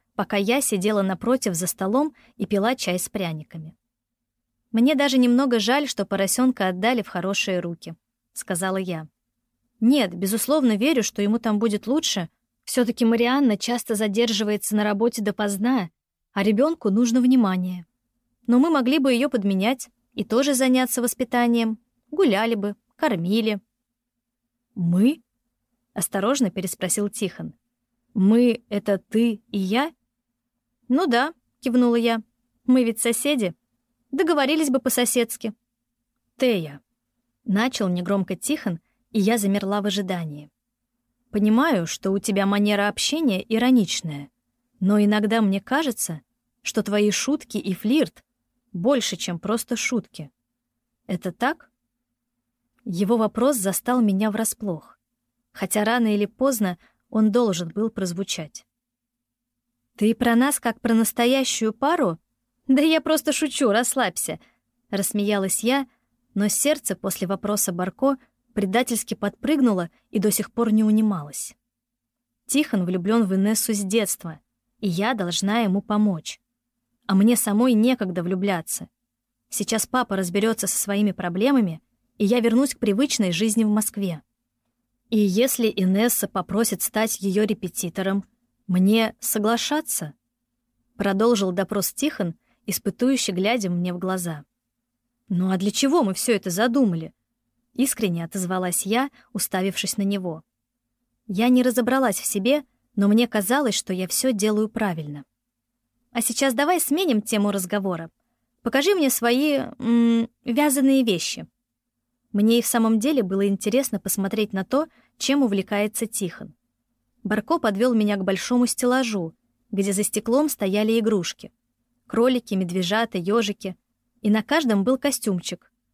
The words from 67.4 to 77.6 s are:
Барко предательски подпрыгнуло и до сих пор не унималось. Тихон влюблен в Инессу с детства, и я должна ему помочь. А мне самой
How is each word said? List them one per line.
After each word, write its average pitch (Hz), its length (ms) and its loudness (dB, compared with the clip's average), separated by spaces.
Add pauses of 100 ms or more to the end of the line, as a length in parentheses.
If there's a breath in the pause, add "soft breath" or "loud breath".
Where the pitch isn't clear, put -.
Барко 190 440 -2 (380 soft breath)
предательски 208 600 -2
подпрыгнуло 214 760 0 (200)
и - 80 -2
до 202 120 2
сих - 220 -4
пор 233 200 0
не 220 120 4
унималось. 208 720 0 (880)
Тихон 240 380 0
влюблен 190 400 0
в 190 100 0
Инессу 214 400 0
с 202 60 -2
детства, 190 600 -2 (400)
и 214 80 -2
я 196 260 0
должна 196 460 -2
ему 202 220 0
помочь. 208 580 -2 (680)
А 196 80 0
мне 214 220 6
самой 226 360 2